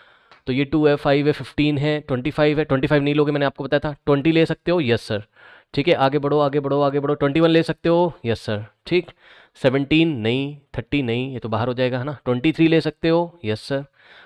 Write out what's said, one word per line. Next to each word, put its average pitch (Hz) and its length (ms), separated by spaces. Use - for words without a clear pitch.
तो 131 60
ये 139 120
टू 151 220
है, 147 80
फ़ाइव 143 320
है, 151 60
फ़िफ़्टीन 147 440
है, 151 240
ट्वेंटी 135 300
फ़ाइव 151 280
है, 151 60
ट्वेंटी 135 220
फ़ाइव 147 160
नहीं 147 120
लोगे, 147 160
मैंने 143 140
आपको 139 180
बताया 143 260
था, 143 60
ट्वेंटी 143 260
ले 160 140
सकते - 260
हो, 175 100
यस 117 200
सर, 104 220
ठीक 143 140
है। 175 80
आगे 135 240
बढ़ो, 143 200
आगे 143 200
बढ़ो, 139 220
आगे 143 180
बढ़ो, 143 160
ट्वेंटी 143 240
वन 165 100
ले 165 140
सकते - 260
हो, 170 240
यस 113 160
सर, 107 220
ठीक। 175 260
सेवनटीन 143 560
नहीं, 131 380
थर्टी 143 240
नहीं, 123 320
ये 120 60
तो 113 100
बाहर 110 180
हो 123 60
जाएगा, 127 240
है 123 80
ना। 147 200
ट्वेंटी 123 260
थ्री 160 160
ले 160 140
सकते 151 280
हो, 165 360
यस 107 160
सर। 139 220